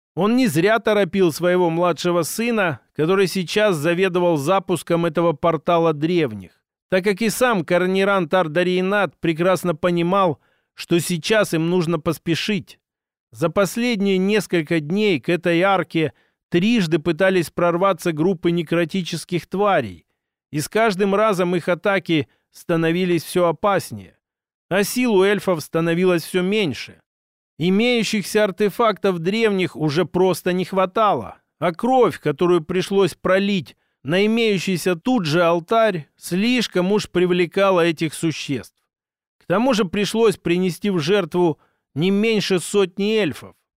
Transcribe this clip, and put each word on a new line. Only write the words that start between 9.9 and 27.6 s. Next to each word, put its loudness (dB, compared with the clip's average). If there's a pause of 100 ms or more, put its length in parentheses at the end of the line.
что -2
сейчас -2
им 0
нужно 0
поспешить. -4 (520)
За -4
последние 0
несколько 0
дней 0
к -10
этой 0
арке 0 (360)
трижды 2
пытались 0
прорваться -2
группы 0
некротических -4
тварей, -2 (460)
и -4
с -6
каждым 0
разом 0
их -4
атаки -2 (240)
становились -2
все 0
опаснее, -4 (520)
а 0
сил 0
у 4
эльфов 0
становилось 0
все -4
меньше. -4 (560)
Имеющихся 0